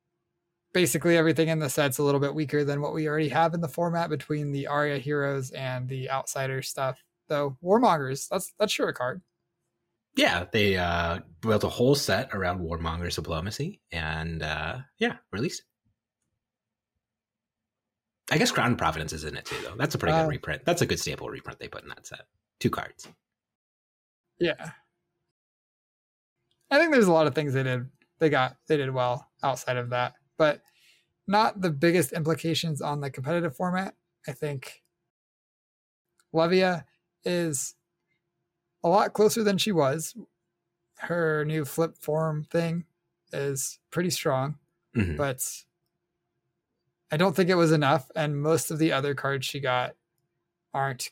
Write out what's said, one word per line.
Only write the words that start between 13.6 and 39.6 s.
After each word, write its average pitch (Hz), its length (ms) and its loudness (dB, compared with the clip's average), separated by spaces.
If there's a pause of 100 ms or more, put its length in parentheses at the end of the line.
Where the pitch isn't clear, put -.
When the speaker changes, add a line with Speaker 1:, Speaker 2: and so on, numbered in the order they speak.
Speaker 2:
and, 80 500 -6
uh, 78 360 -6 (200)
yeah, 240 180 -2 (160)
released 123 280 -6
it. - 60 -20 (2750)
I 156 40 4
guess 240 120 2
Crown 120 260 2
Providence 78 360 -2
is 78 120 -10
in 73 120 -8
it - 80 -12
too, - 180 -10
though. - 140 -12
That's 143 180 -4
a - 40 -4
pretty 160 160 0
good 160 100 2
Speaker 1:
Uh, 156 40 0
Speaker 2:
reprint. 143 360 -6
That's 175 160 2
a - 60 2
good 160 120 -2
staple - 300 -8
reprint - 320 -14
they - 80 -12
put - 140 -14
in - 80 -18
that - 160 -20
set. - 160 -18 (360)
Two - 120 0
cards. - 360 -8 (1300)
Speaker 1:
Yeah. 160 300 -2 (2000)
I 277 100 4
think 320 140 6
there's 233 140 8
a 175 60 8
lot 160 160 6
of 131 80 0
things 147 180 0
they 135 80 2
did, 127 260 -2 (300)
they 160 100 6
got, 131 280 2 (100)
they 156 100 4
did 135 140 0
well 123 400 -2 (140)
outside 131 320 -2
of 120 140 -4
that, 123 240 -2 (220)
but 151 240 2 (680)
not 214 320 2
the 180 100 0
biggest 165 420 4
implications 160 720 -2
on 147 180 -4
the 139 100 -6
competitive 160 460 -4
format. 185 380 -2 (320)
I 147 60 -6
think 143 500 -8 (1500)
Levia 175 500 2 (400)
is 170 520 -2 (1080)
a 170 60 2
lot 202 240 4
closer 214 320 2
than 202 120 2
she 214 140 0